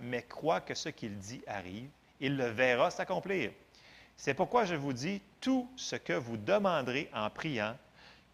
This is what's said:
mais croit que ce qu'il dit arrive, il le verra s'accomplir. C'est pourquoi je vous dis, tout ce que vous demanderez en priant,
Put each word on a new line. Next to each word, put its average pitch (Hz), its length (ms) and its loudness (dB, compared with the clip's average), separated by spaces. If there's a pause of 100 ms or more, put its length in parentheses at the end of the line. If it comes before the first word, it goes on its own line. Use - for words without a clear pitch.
mais 123 240 -4
croit 170 360 0
que 131 140 -8
ce - 160 -6
qu'il 107 280 -8
dit 104 280 -12
arrive, 101 420 -8 (320)
il 139 160 2
le 127 120 2
verra 123 420 4
s'accomplir. 180 600 -2 (680)
C'est 135 160 0
pourquoi 208 320 4
je 175 80 0
vous 139 180 -2
dis, 170 300 -4 (180)
tout 254 340 2
ce - 220 -6
que 170 160 -4
vous 117 240 -2
demanderez 147 800 2
en 107 160 0
priant, 120 480 -2 (560)